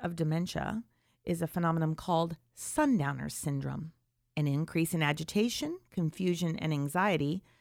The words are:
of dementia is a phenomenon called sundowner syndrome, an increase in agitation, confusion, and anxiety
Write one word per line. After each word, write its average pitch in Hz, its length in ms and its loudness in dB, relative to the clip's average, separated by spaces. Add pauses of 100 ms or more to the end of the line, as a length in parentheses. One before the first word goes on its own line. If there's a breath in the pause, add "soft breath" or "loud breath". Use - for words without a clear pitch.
of 175 140 -4
dementia 165 640 0 (420)
is 170 160 -2
a 165 60 0
phenomenon 165 480 2
called 165 420 0 (180)
sundowner 147 760 0
syndrome, 139 600 -4 (440)
an 147 100 2
increase 156 480 0
in 160 80 2
agitation, 214 760 0 (120)
confusion, 170 680 0
and 156 140 0
anxiety 151 680 0 (180 soft breath)